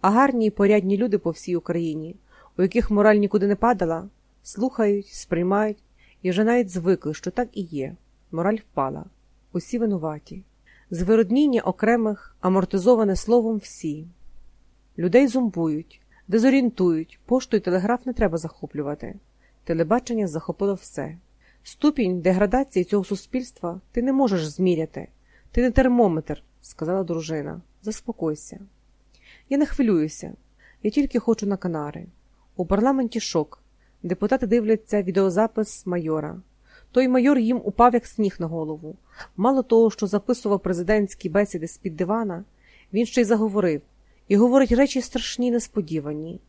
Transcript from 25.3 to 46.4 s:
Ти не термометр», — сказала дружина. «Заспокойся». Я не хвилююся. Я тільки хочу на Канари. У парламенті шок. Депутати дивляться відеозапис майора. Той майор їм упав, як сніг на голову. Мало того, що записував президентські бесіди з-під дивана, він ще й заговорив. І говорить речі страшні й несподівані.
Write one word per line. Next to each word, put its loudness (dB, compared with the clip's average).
Ти 2
не 2
термометр», — 2
сказала -6
дружина. -6
«Заспокойся». -8
Я 0
не 2
хвилююся. 0
Я 0
тільки 0
хочу -2
на -2
Канари. -8
У -4
парламенті 0
шок. -4
Депутати -2
дивляться 0
відеозапис 0
майора. -4
Той 4
майор 4
їм 0
упав, 4
як 0
сніг -4
на -6
голову. -8
Мало 2
того, 6
що -6
записував -2
президентські -2
бесіди -2
з-під -10
дивана, -4
він 0
ще 0
й 6
заговорив. 0
І 4
говорить 6
речі 2
страшні -4
й 0
несподівані. -6